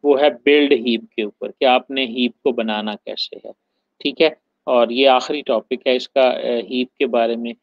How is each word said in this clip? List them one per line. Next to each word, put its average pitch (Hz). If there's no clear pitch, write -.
वो 143
है 143
build 143
heap 113
के 113
ऊपर 107
कि -
आपने 131
heap 120
को 135
बनाना 107
कैसे -
है, 107
ठीक 139
है। 156
और 120
ये 135
आखिरी 135
topic 123
है 127
इसका, 127
अ, 120
heap 127
के 139
बारे 117
में। 117